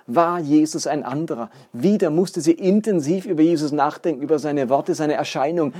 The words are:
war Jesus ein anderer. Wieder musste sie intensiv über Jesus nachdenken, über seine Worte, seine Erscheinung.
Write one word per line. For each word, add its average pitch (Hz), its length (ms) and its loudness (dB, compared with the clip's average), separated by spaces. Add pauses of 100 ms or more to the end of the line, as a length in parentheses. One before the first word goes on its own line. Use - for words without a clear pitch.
war 170 320 0
Jesus 151 480 2
ein 147 160 -2
anderer. 131 480 -6 (220)
Wieder 180 380 2
musste 170 300 0
sie 156 120 4
intensiv 190 760 0
über 160 160 0
Jesus 151 300 2
nachdenken, 147 500 -2
über 147 160 2
seine 143 300 -2
Worte, 147 260 0
seine 151 200 0
Erscheinung. 147 640 -2